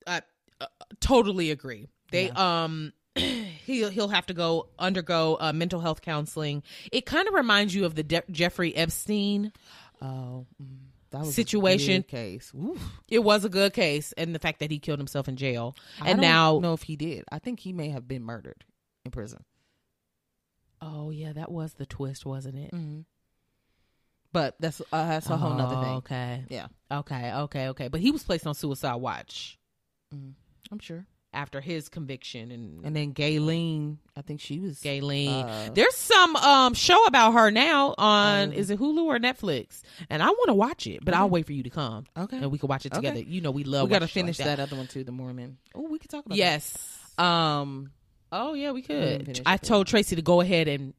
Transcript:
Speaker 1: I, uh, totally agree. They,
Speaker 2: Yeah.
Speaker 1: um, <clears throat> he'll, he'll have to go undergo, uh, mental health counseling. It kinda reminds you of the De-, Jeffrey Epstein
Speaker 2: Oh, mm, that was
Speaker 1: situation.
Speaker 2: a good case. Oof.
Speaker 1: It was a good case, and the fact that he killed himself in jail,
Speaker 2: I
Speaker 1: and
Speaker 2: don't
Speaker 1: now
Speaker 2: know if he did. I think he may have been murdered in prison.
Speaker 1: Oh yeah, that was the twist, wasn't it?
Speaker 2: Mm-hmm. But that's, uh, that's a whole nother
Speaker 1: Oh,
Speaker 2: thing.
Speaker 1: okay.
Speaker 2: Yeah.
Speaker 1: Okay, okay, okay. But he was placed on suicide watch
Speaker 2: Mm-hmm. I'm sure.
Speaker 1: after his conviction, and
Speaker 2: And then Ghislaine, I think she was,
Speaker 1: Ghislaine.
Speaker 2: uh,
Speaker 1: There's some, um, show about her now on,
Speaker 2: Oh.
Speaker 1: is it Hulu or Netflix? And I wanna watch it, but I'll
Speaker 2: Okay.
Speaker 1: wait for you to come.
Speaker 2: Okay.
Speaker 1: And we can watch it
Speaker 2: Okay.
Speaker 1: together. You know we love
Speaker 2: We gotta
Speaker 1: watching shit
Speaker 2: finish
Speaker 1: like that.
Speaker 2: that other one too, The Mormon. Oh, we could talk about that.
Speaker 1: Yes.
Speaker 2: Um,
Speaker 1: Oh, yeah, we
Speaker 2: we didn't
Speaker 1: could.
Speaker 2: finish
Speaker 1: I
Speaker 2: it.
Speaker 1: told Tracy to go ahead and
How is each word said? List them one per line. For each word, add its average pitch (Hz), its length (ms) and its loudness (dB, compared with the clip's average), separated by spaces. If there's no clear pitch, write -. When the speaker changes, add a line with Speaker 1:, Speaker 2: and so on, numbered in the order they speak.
Speaker 1:
I, 175 180 -4
uh, - 60 -10
totally 196 520 2
agree. 127 360 -10
They, 185 160 0
Speaker 2:
Yeah. 175 360 0
Speaker 1:
um, 160 300 -6
<clears throat> - 120 -14
he'll, 233 760 -4
he'll 202 180 -2
have 196 200 0
to 190 60 -6
go 165 360 -2
undergo, 170 600 0
uh, 156 120 -2
mental 170 300 -2
health 160 200 -4
counseling. 151 600 -4
It 254 120 2
kinda 359 280 0
reminds 208 420 2
you 196 100 0
of 160 100 -2
the 156 80 -2
De-, 160 280 0
Jeffrey 170 420 0
Epstein 202 800 -2
Speaker 2:
Oh, 127 460 -10
mm, 135 160 -18
that 135 120 -10
was 151 140 -6
Speaker 1:
situation. 190 560 4
Speaker 2:
a 185 80 4
good 190 80 -6
case. 113 500 -10
Oof. 247 240 -6
Speaker 1:
It 226 100 6
was 208 240 6
a 208 60 0
good 196 240 2
case, 151 400 0
and 165 200 -4
the 160 60 -4
fact 160 220 -4
that 151 100 -4
he 151 80 -4
killed 147 200 -4
himself 139 280 -6
in 131 80 -6
jail, 123 400 -4
Speaker 2:
I - 100 -2
Speaker 1:
and 214 80 4
Speaker 2:
don't 196 40 4
Speaker 1:
now 160 380 6
Speaker 2:
know 170 140 0
if 160 100 -6
he 156 120 -10
did. 147 360 -8
I 151 80 -8
think 247 200 -8
he 185 140 -10
may 156 160 -6
have 127 180 -10
been 127 160 -8
murdered 113 400 -14
in 123 80 -14
prison. 117 320 -12
Speaker 1:
Oh 156 300 -10
yeah, 156 220 -10
that 151 180 -10
was 160 220 -6
the 139 120 -12
twist, 135 400 -10
wasn't 135 340 -10
it? 143 120 -14
Speaker 2:
Mm-hmm. 156 300 -10
But 156 260 0
that's, 160 200 -6
uh, 156 120 -14
that's 160 380 -2
a 160 60 0
whole 139 200 0
nother 127 200 0
Speaker 1:
Oh, 127 60 -2
Speaker 2:
thing. 131 160 -2
Speaker 1:
okay. 127 520 -8
Speaker 2:
Yeah. 120 180 -10
Speaker 1:
Okay, 131 440 -6
okay, 139 360 -6
okay. 131 200 -8
But 151 100 -4
he 226 120 4
was 302 120 -2
placed 170 240 -2
on 147 80 -4
suicide 139 400 -4
watch 120 600 -10
Speaker 2:
Mm-hmm. 139 160 -14
I'm 208 80 -12
sure. 170 260 -14
Speaker 1:
after 139 280 -8
his 156 280 -6
conviction, 127 600 -12
and 107 340 -12
Speaker 2:
And 151 100 -6
then 147 160 -2
Ghislaine, 151 880 0
I 143 40 -14
think 147 200 -10
she 143 180 -8
was, 180 200 -8
Speaker 1:
Ghislaine. 139 500 -2
Speaker 2:
uh, 110 280 -6
Speaker 1:
There's 480 220 6
some, 359 420 6
um, 262 360 8
show 370 320 8
about 240 280 8
her 220 180 8
now 277 460 4
on, 208 520 6
Speaker 2:
Oh. - 40 -6
Speaker 1:
is 196 160 -2
it 202 100 -2
Hulu 302 240 2
or 294 160 2
Netflix? 208 640 -2
And 151 140 -2
I 208 40 6
wanna 403 280 4
watch 233 320 0
it, 196 180 -10
but 175 80 2
I'll 180 120 6
Speaker 2:
Okay. 196 60 2
Speaker 1:
wait 170 140 2
for 147 80 -10
you 135 100 -6
to 131 60 -10
come. 120 360 -6
Speaker 2:
Okay. 196 200 -8
Speaker 1:
And 139 140 -4
we 147 60 -2
can 143 100 -4
watch 135 180 -2
it 135 80 -12
Speaker 2:
Okay. 156 160 -4
Speaker 1:
together. 120 100 -4
You 180 120 -6
know 151 100 -2
we 143 140 -4
love 139 220 0
Speaker 2:
We - 40 2
gotta 196 120 4
Speaker 1:
watching 165 100 -2
shit 185 100 0
Speaker 2:
finish 170 160 -4
Speaker 1:
like 139 80 -2
that. 147 100 0
Speaker 2:
that 139 60 -2
other 139 140 -8
one 131 100 -8
too, 131 160 -8
The 123 100 -12
Mormon. 127 440 -12
Oh, - 140 -10
we 311 100 -6
could - 100 -20
talk 294 160 -12
about 196 100 -6
that. - 20 0
Speaker 1:
Yes. 170 400 0
Speaker 2:
Um, 147 760 0
Speaker 1:
Oh, 247 200 -4
yeah, 285 180 -4
we 254 40 -4
Speaker 2:
we 254 80 -8
didn't 262 360 -2
Speaker 1:
could. 139 60 -10
Speaker 2:
finish 127 200 -8
Speaker 1:
I 180 100 4
Speaker 2:
it. - 80 -2
Speaker 1:
told 202 240 4
Tracy 202 280 2
to 165 60 -2
go 175 180 6
ahead 175 300 2
and 139 300 -6